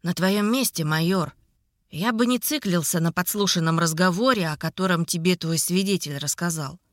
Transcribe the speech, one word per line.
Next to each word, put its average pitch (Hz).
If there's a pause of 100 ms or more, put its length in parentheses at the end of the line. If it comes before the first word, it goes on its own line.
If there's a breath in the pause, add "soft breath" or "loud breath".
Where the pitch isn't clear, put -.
На 175
твоем 202
месте, 240
майор, 160 (540)
я 208
бы 233
не 247
циклился 175
на 165
подслушанном 180
разговоре, 180
о 151
котором 170
тебе 175
твой 165
свидетель 180
рассказал. 156 (140)